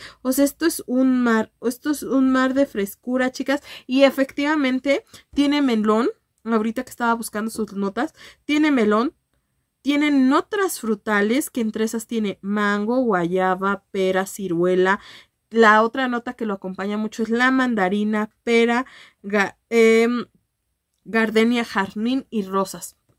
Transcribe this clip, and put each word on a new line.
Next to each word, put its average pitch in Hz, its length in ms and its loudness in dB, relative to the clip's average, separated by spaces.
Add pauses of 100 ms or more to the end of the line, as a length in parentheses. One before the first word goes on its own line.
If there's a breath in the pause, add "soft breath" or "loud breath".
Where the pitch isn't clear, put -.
(200 loud breath)
O 262 120 -2
sea, 277 120 2
esto 285 220 -2
es - 200 -2
un 254 360 2
mar, 226 400 0
esto 254 280 -4
es 285 120 -4
un 262 280 2
mar 262 220 2
de 277 140 2
frescura, 254 680 -4
chicas. 277 300 -4 (240 loud breath)
Y 262 160 2
efectivamente 277 1040 0 (260 loud breath)
tiene 285 300 2
melón. 220 480 2 (340)
Ahorita 226 400 -2
que - 60 -18
estaba 233 240 -2
buscando 220 360 -8
sus 214 220 -8
notas, 196 400 -6 (320 loud breath)
tiene 302 260 2
melón. 226 440 2 (640)
Tienen 285 520 2
otras 381 480 -2
frutales, 220 720 -2
que 254 100 -6
entre 220 240 -4
esas 226 240 -6
tiene 214 340 -4
mango, 208 540 -2
guayaba, 185 960 0
pera, 190 340 0
ciruela. 185 760 0 (500 loud breath)
La 214 320 6
otra 254 260 -2
nota 247 260 -6
que 226 120 -8
lo 202 80 -4
acompaña 196 440 -8
mucho 214 240 -6
es 220 80 -4
la 247 220 2
mandarina, 214 760 0 (140)
pera, 233 440 2 (360 loud breath)
ga-, 202 340 -2 (140)
em, 226 560 4 (800)
gardenia, 220 600 0
jazmín 220 640 -4
y 214 140 -4
rosas. 190 560 -6 (200)